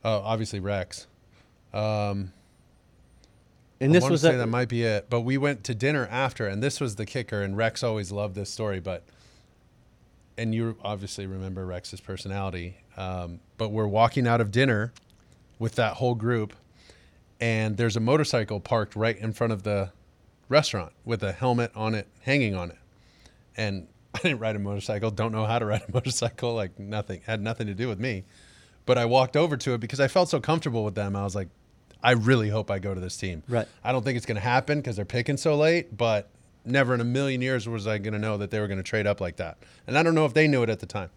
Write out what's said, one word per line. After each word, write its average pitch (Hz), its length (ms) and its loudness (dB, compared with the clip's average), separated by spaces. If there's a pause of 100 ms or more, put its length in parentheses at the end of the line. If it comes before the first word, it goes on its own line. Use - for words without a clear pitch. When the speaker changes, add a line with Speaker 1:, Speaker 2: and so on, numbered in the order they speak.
Speaker 1:
Uh, 110 160 2
obviously 107 400 -2
Rex. 95 460 -4 (680)
Um, 104 600 -2 (1500)
Speaker 2:
And 135 100 4
Speaker 1:
I 160 40 8
Speaker 2:
this 180 80 8
Speaker 1:
wanna - 100 4
Speaker 2:
was 156 100 2
Speaker 1:
say 160 120 6
Speaker 2:
at 127 40 0
Speaker 1:
that 120 100 0
might 120 200 0
be 117 140 0
it, 107 280 0
but 120 100 2
we 127 160 0
went 139 280 0
to 127 100 -4
dinner 131 360 0
after, 123 360 -2
and 98 160 -2
this 135 180 -2
was 117 160 -2
the 110 80 -4
kicker, 107 380 -4
and 98 140 -2
Rex 113 260 0
always 107 280 -2
loved 101 240 -4
this 98 140 -6
story, 101 320 -4
but, 90 240 -8 (1300)
and 113 160 -2
you 113 280 -2
obviously 101 440 -6
remember 95 400 -8
Rex's 90 340 -10
personality, 92 800 -8 (180)
um, 90 440 -8 (180)
but 110 120 -4
we're 107 160 0
walking 117 400 4
out 117 140 4
of 104 100 2
dinner 117 420 2 (680)
with 113 160 -2
that 113 200 2
whole 123 200 0
group, 113 400 -2 (840)
and 110 380 0
there's 113 200 2
a 120 40 0
motorcycle 113 600 2
parked 110 360 0
right 110 220 0
in 110 160 -4
front 117 180 0
of 98 100 -4
the 98 280 -2 (580)
restaurant 123 440 2 (120)
with 113 180 -4
a 95 100 -2
helmet 120 420 0
on 110 200 -2
it, 104 120 -4 (160)
hanging 131 320 0
on 87 160 -6
it. - 80 -20 (800)
And 98 300 -4 (120)
<laughs> - 140 -20
I - 60 -4
didn't 151 180 0
ride 110 180 -2
a 101 40 -4
motorcycle, 101 500 -2
don't 110 220 -2
know 110 120 0
how 113 140 2
to 113 80 0
ride 107 200 0
a - 60 -12
<laughs> - 0 -
motorcycle, 120 640 -2
like, 101 240 -4
nothing, 101 480 -6
had 110 160 -2
nothing 110 240 -4
to 101 80 -4
do 117 140 -2
with 98 120 -4
me. 107 240 -4 (640)
But 123 100 6
I 120 80 2
walked 127 320 4
over 151 220 4
to 123 160 0
it 117 60 -2
because 117 200 -4
I 135 80 6
felt 180 220 4
so 143 100 2
comfortable 151 440 0
with 104 100 -2
them. 98 220 -2
I 98 80 0
was 95 100 -4
like, 95 140 -4 (560)
"I 123 80 8
really 113 380 4
hope 104 200 -2
I 98 80 -2
go 95 160 -4
to 92 60 -6
this 92 160 -8
team." 85 320 -6
Speaker 2:
Right. 120 180 0 (160)
Speaker 1:
I 120 80 -2
don't 127 140 0
think 127 120 0
it's 123 100 -6
gonna 107 120 -2
happen 127 420 2
'cause 123 140 -6
they're 101 100 -4
picking 127 320 -2
so 151 200 2
late, 147 400 2
but 107 320 2 (360)
never 127 300 2
in 120 60 0
a 117 40 0
million 131 380 0
years 127 260 0
was 110 200 -4
I 107 100 0
gonna 104 220 -2
know 107 160 0
that 101 160 -4
they 107 80 0
were 107 80 -2
gonna 95 160 -4
trade 107 240 0
up 101 120 0
like 87 180 -6
that. 82 200 -8 (300)
And 131 100 2
I 165 60 6
don't 165 100 4
know 156 100 6
if 123 100 0
they 156 120 6
knew 139 160 4
it 113 80 2
at 107 80 0
the - 80 -10
time. 92 300 -6